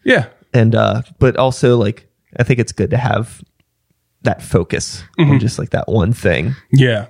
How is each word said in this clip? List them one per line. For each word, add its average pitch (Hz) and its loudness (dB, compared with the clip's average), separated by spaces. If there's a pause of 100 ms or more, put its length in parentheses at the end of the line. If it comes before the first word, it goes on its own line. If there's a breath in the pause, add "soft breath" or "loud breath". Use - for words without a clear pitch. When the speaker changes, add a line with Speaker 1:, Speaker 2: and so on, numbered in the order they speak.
Speaker 1:
Yeah. 202 0 (260)
Speaker 2:
And, 113 4
uh, 107 0 (180)
but 127 2
also, 127 2
like, 110 -4 (300)
I 123 0
think 120 2
it's - -4
good 82 -2
to 120 0
have 110 -4 (840)
that 101 -2
focus - -4 (140)
Speaker 1:
Mm-hmm. 147 4
Speaker 2:
on 135 4
just, 113 -2
like, - -8
that - -4
one 110 0
thing, 85 -2 (180)
Speaker 1:
Yeah. 123 2